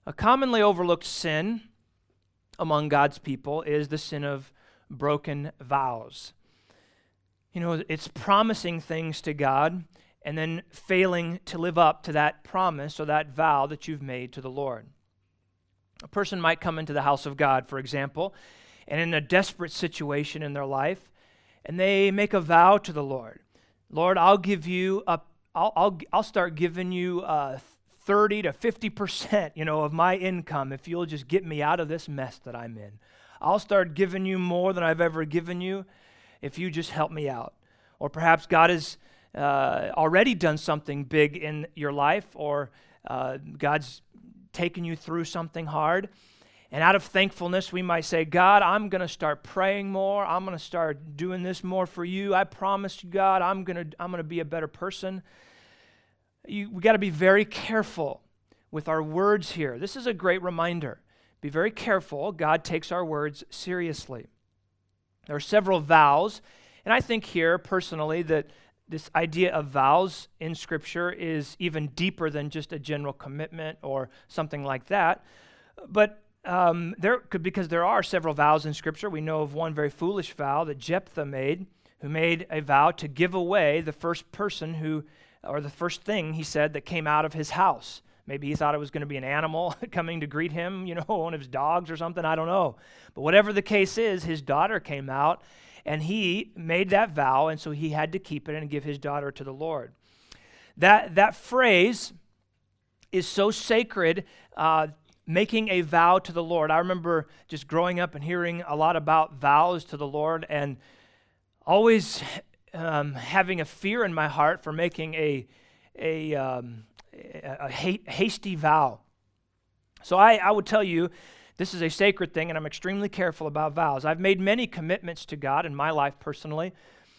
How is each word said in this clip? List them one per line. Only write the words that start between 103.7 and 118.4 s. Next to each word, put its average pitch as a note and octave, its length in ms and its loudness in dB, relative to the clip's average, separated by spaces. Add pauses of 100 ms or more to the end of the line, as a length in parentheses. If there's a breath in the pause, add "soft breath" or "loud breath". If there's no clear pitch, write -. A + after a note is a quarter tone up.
uh, D#3+ 320 4 (380)
making G#3+ 420 0
a F3+ 140 2
vow E3+ 360 6
to F#3 140 -8
the E3+ 100 -4
Lord. E3 280 0
I D#3 80 4
remember E3+ 500 -2 (200 soft breath)
just C#3+ 200 -12
growing F3 320 0
up F3+ 140 -4
and C#3+ 100 -10
hearing E3+ 420 -4
a D3 80 -4
lot D#3+ 220 2
about D#3+ 380 2
vows D3 520 4
to D#3 100 -12
the C#3+ 100 -6
Lord D3+ 420 -2
and C#3+ 300 -4 (880 soft breath)
always, G#3+ 560 4 (500 loud breath)
um, D3+ 420 -4
having F3+ 460 0
a D#3 40 -2
fear A3 400 -2
in F#3 80 -2
my D#3 140 0
heart D3+ 360 2
for D#3 100 -8
making D#3+ 420 -4
a, D3 320 -2 (500 soft breath)
a, D#3 380 -4
um, B2 500 -6 (280)
a, - 480 -16
a C#3 100 -8
ha-, F#3+ 360 -4
hasty F#3+ 500 -2